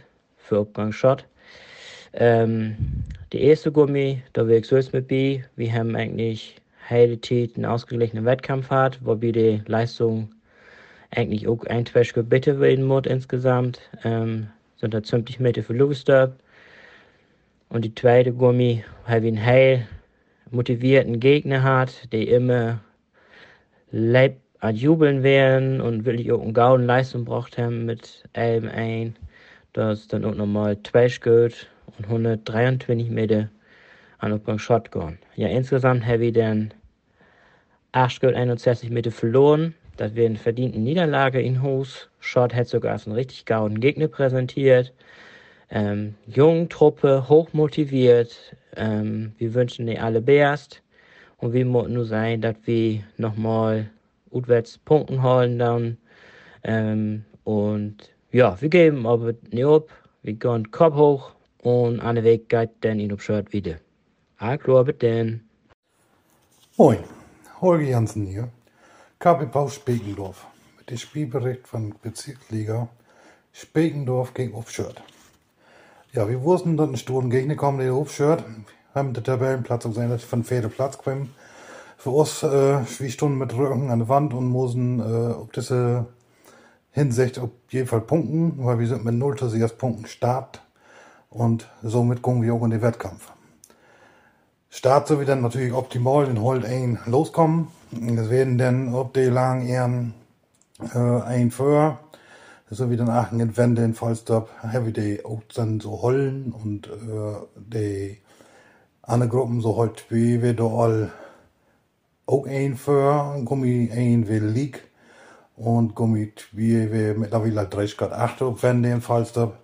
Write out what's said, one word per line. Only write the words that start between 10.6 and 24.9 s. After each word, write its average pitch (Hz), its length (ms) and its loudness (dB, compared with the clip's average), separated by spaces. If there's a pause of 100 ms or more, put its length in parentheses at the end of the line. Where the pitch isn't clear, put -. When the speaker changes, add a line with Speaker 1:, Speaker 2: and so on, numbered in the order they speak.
Speaker 1:
eigentlich 107 360 -4
auch 117 180 -2
ein, 117 200 -2
zwei 120 180 2
Stück 117 260 -4
besser 131 300 2
werden 135 260 4
muss 135 200 0
insgesamt. 127 760 -2 (220)
Ähm, 113 440 -2 (300)
sind 110 160 -4
da 110 100 -2
zwanzig 117 360 -4
Meter 120 240 0
für 117 100 -6
Lugestorp. 131 640 2 (1300)
Und 117 140 -4
die 110 120 -8
zweite 123 360 4
Gummi, 123 520 2 (220)
habe 113 200 0
ich 113 80 0
einen 110 120 -2
heil 127 420 4 (640)
motivierten 120 680 2
Gegner 139 440 2
hat, 131 500 0
die 110 140 -2
immer 120 540 2 (1120)
leib 123 460 2 (220)
an 110 160 -2
Jubeln 143 460 4